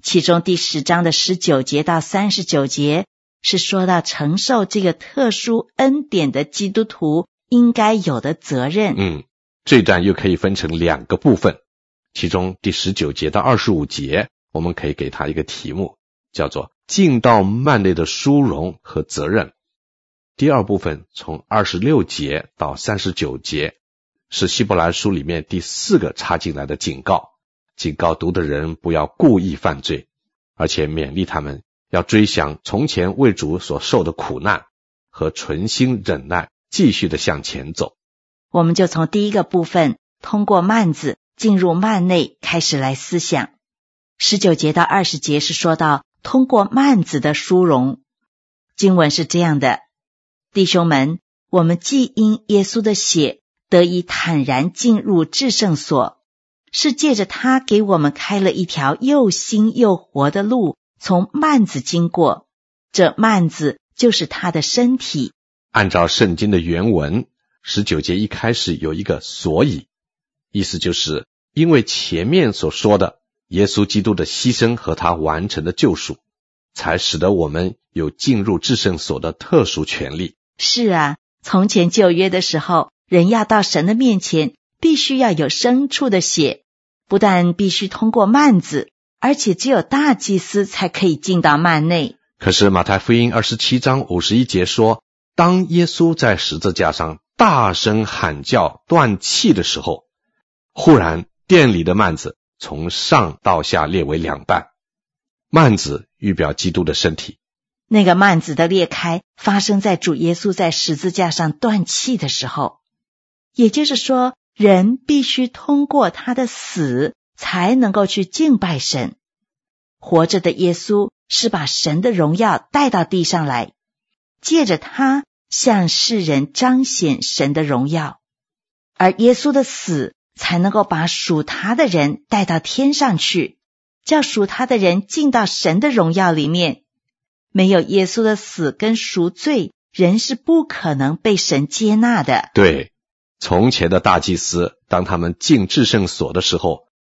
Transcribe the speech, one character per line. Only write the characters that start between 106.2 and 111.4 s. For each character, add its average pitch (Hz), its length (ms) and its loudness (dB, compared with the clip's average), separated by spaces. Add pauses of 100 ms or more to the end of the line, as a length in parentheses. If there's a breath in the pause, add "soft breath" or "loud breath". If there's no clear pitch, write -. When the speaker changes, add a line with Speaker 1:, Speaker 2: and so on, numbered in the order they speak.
Speaker 2:
表 76 180 -2
基 90 180 -4
督 87 140 0
的 78 80 0
身 80 240 -2
体。 - 220 -16 (500)
Speaker 1:
那 214 160 4
个 175 100 6
幔 185 260 4
子 151 140 -6
的 165 140 2
裂 185 180 2
开 170 360 -6 (140)
发 202 220 0
生 196 220 0
在 190 160 2
主 165 180 -2
耶 165 200 0
稣 196 180 -2
在 175 180 -2
十 - 240 -4
字 180 160 -4
架 175 200 -2
上 160 220 -2